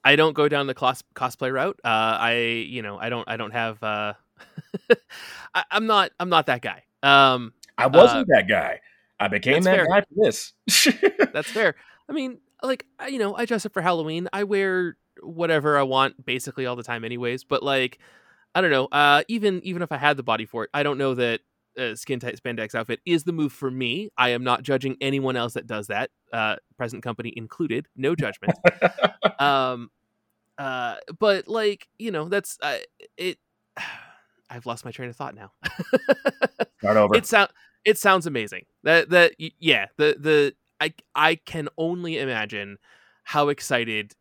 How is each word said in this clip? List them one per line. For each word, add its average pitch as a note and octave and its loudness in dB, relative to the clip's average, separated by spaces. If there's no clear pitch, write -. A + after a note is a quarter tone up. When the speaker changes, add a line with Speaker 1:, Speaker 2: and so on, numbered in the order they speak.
Speaker 1:
I C#3 6
don't D#3 4
go D3+ 2
down C#3+ -2
the C3 -6
cos-, C3 -2
cosplay B2+ -6
route. D#3 -4
Uh, B2+ -2
I, A2+ 0
you A#2+ -10
know, G2+ -12
I A2+ -8
don't, A#2+ -6
I A2+ -6
don't G#2 -8
have, A2+ -6
uh, G#2 -6
<laughs> - -4
I, F3+ -2
I'm G#3+ 0
not, G#3 2
I'm F3+ -4
not D#3+ 4
that B2+ -2
guy. F#2+ -10
Um, C3+ 6
Speaker 2:
I B2 2
wasn't A#2+ 8
Speaker 1:
uh, E2+ -2
Speaker 2:
that G2 6
guy. E2+ 0
I G2+ 0
became G#2 0
Speaker 1:
that's F3+ 2
Speaker 2:
that F#3 4
Speaker 1:
fair. F3+ 4
Speaker 2:
guy G3 4
for D#3+ -14
this. - -2
<laughs> - -16
Speaker 1:
That's D#3 -6
fair. G#3+ 2
I B3+ -10
mean, C4 -6
like, C4 -4
I, - -12
you C4+ -6
know, G3+ -2
I A#3+ -2
dress A3+ -4
up G#3 -10
for F#3 -4
Halloween. E3 -2
I G3+ -4
wear F#3+ -2
whatever D#3+ 2
I C#3 4
want C3 0
basically B2+ -6
all B2 -4
the A#2+ -12
time A#2 -8
anyways. A#2+ -6
But, C3+ -2
like, C3+ 0
I F#3 2
don't E3+ 2
know. C3 2
Uh, C#3+ 4
even, G3+ -2
even F3 -6
if D#3+ -6
I D3 -6
had D3 2
the B2+ -10
body A2+ -2
for A2+ -8
it, - -10
I C#3+ -2
don't C#3+ -2
know C3+ 0
that A#2+ -2
a A#2 -6
skin B2+ -8
tight A#2+ -10
spandex A2+ -8
outfit A2+ -6
is E3+ 0
the F3 -4
move D3+ -2
for C3+ -6
me. C3 -6
I B2 2
am A#2+ -2
not B2 0
judging C3 -2
anyone C3+ -2
else A#2+ -4
that - -10
does G#2+ -8
that, A2 -4
uh, A2 -2
present A#2+ -10
company A#2 -8
included. A#2+ -6
No C#3+ -2
judgment. D3+ -4
Speaker 2:
<laughs> - 2
Speaker 1:
Um, C3 0
uh, B2+ -6
but, G3+ 2
like, G#3 -2
you A3 -8
know, D#3 -4
that's, G3 -4
uh, C#3 -4
it, F3+ -6
<sighs> - -18
I've A#2+ -18
lost A#2+ -10
my A#2+ -14
train B2 -14
of A#2+ -18
thought - -12
now. G#2 -20
<laughs> - -2
Speaker 2:
Start G#2 2
over. G#2 6
Speaker 1:
It F#2+ 2
sou-, G2+ 4
it G#3 4
sounds F#3+ 4
amazing. G#2+ -6
That, D#3+ 4
that, F3 6
y-, D#3+ -10
yeah, B2+ 2
the, D3 2
the, D3 2
I, D#3+ -2
I D#3 4
can D#3 -8
only E3 -4
imagine G#2+ -6
how D3 0
excited A2+ -4